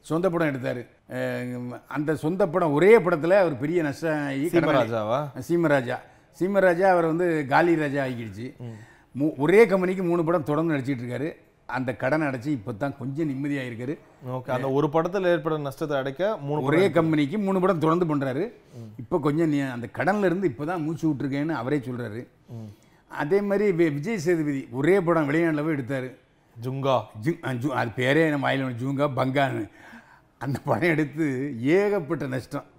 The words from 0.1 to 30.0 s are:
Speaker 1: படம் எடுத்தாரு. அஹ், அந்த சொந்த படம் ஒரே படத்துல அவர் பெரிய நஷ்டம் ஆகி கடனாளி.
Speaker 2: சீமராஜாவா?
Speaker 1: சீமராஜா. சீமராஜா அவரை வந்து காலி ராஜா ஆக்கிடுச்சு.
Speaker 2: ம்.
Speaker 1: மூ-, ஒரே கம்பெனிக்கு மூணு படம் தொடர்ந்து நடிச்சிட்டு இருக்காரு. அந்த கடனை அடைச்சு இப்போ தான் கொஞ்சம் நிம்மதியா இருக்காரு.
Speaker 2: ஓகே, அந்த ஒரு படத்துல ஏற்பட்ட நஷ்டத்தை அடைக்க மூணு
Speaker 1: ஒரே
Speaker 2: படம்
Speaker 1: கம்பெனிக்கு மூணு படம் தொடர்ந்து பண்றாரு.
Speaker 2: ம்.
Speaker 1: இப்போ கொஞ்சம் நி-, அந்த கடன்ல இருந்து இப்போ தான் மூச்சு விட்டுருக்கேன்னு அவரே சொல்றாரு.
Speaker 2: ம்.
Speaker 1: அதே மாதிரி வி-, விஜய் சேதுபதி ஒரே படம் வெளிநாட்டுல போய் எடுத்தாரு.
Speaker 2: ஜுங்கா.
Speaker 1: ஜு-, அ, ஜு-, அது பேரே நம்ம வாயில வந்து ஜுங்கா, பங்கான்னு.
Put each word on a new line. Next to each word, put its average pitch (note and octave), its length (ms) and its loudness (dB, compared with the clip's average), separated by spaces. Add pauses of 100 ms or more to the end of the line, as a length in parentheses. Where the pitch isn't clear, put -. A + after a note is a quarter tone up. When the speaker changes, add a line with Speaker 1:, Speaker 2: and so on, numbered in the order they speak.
Speaker 1:
படம் E3+ 180 0
எடுத்தாரு. B2+ 380 -4 (220)
அஹ், B2 800 -6
அந்த D3 280 -2
சொந்த E3+ 320 -2
படம் E3 240 0
ஒரே F#3 260 8
படத்துல E3+ 320 0
அவர் F3+ 280 4
பெரிய D#3+ 240 0
நஷ்டம் D3+ 420 -2
ஆகி C#3 220 -4
கடனாளி. F3 40 -2
Speaker 2:
சீமராஜாவா? C3+ 800 0 (200)
Speaker 1:
சீமராஜா. C#3+ 500 0 (420)
சீமராஜா F#3 420 4
அவரை F3 260 4
வந்து D#3+ 400 0
காலி E3 260 4
ராஜா C#3+ 300 0
ஆக்கிடுச்சு. A#2 540 -8
Speaker 2:
ம். A#2 200 -12 (420)
Speaker 1:
மூ-, D3+ 160 0
ஒரே F3+ 300 6
கம்பெனிக்கு F#3 360 0
மூணு E3+ 220 2
படம் E3+ 200 0
தொடர்ந்து D#3 300 0
நடிச்சிட்டு C3+ 260 -2
இருக்காரு. B2 320 -6 (340)
அந்த B2 300 -4
கடனை D3 300 0
அடைச்சு B2+ 200 -4
இப்போ B2+ 260 -4
தான் C3+ 260 -4
கொஞ்சம் C#3 320 -4
நிம்மதியா C#3 320 -4
இருக்காரு. B2 360 -8 (300)
Speaker 2:
ஓகே, B2+ 220 -8
அந்த C3 200 -2
ஒரு C#3+ 160 2
படத்துல E3+ 400 0
ஏற்பட்ட D#3+ 320 2
நஷ்டத்தை C#3+ 380 -4
அடைக்க C#3 400 -2
மூணு D3 260 -4
Speaker 1:
ஒரே C#3 140 2
Speaker 2:
படம் F#3 160 4
Speaker 1:
கம்பெனிக்கு D#3 460 2
மூணு F#3+ 220 0
படம் F#3 180 2
தொடர்ந்து D#3+ 380 2
பண்றாரு. C#3+ 360 -2 (220)
Speaker 2:
ம். A2+ 220 -16
Speaker 1:
இப்போ F3 220 -4
கொஞ்சம் D3+ 340 2
நி-, C#3 180 0
அந்த A#2 220 -8
கடன்ல F#3+ 320 0
இருந்து F3+ 240 2
இப்போ C#3+ 160 -6
தான் E3+ 180 -4
மூச்சு D#3+ 260 -2
விட்டுருக்கேன்னு C#3+ 400 -2
அவரே C#3 300 -2
சொல்றாரு. A#2+ 480 -8 (220)
Speaker 2:
ம். A2+ 220 -14 (380)
Speaker 1:
அதே D3 320 0
மாதிரி G3+ 300 2
வி-, E3 220 4
விஜய் E3 260 -4
சேதுபதி D3 540 0
ஒரே D3+ 280 4
படம் D#3+ 300 2
வெளிநாட்டுல D#3 340 2
போய் D#3+ 100 0
எடுத்தாரு. C3 400 -6 (480)
Speaker 2:
ஜுங்கா. C3 400 0 (200)
Speaker 1:
ஜு-, E3 240 -2
அ, C3 80 -4
ஜு-, B2 160 -2
அது A#2+ 260 -2
பேரே C#3+ 340 4
நம்ம C3+ 220 0
வாயில C3+ 120 0
வந்து B2 200 -6
ஜுங்கா, C#3 220 0
பங்கான்னு. C3 600 0 (720)